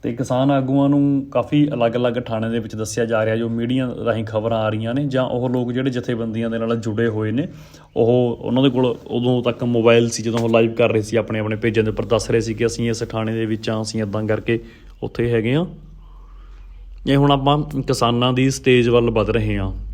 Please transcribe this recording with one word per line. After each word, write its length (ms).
ਤੇ 120
ਕਿਸਾਨ 380
ਆਗੂਆਂ 380
ਨੂੰ 420
ਕਾਫੀ 420
ਅਲੱਗ-ਅਲੱਗ 400
ਥਾਣੇ 360
ਦੇ 100
ਵਿੱਚ 160
ਦੱਸਿਆ 300
ਜਾ 200
ਰਿਹਾ, 100
ਜੋ 140
ਮੀਡੀਆ 460
ਰਾਹੀਂ 200
ਖਬਰਾਂ 320
ਆ 120
ਰਹੀਆਂ 240
ਨੇ, 120
ਜਾਂ 180
ਉਹ 260
ਲੋਕ 220
ਜਿਹੜੇ 180
ਜਥੇਬੰਦੀਆਂ 600
ਦੇ 80
ਨਾਲ 200
ਜੁੜੇ 300
ਹੋਏ 240
ਨੇ, 160
ਉਹ, 460
ਉਹਨਾਂ 220
ਦੇ 60
ਕੋਲ 160
ਉਦੋਂ 360
ਤੱਕ 200
ਮੋਬਾਈਲ 460
ਸੀ 140
ਜਦੋਂ 160
ਉਹ 100
ਲਾਈਵ 240
ਕਰ 180
ਰਹੇ 100
ਸੀ, 160
ਆਪਣੇ 220
ਆਪਣੇ 160
ਪੇਜਾਂ 280
ਦੇ 60
ਉੱਪਰ 160
ਦੱਸ 260
ਰਹੇ 100
ਸੀ 120
ਕਿ 120
ਅਸੀਂ 240
ਇਸ 100
ਥਾਣੇ 340
ਦੇ 120
ਵਿੱਚ 240
ਹਾਂ, 120
ਅਸੀਂ 220
ਇੱਦਾਂ 240
ਕਰਕੇ 320
ਉੱਥੇ 260
ਹੈਗੇ 260
ਹਾਂ। 100
ਇਹ 60
ਹੁਣ 160
ਆਪਾਂ 500
ਕਿਸਾਨਾਂ 520
ਦੀ 160
ਸਟੇਜ 400
ਵੱਲ 220
ਵੱਧ 180
ਰਹੇ 280
ਹਾਂ। 160